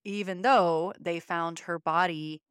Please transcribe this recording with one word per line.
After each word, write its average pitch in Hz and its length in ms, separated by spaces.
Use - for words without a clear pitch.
Even 196 380
though 190 580
they 170 200
found 170 400
her 170 200
body 160 720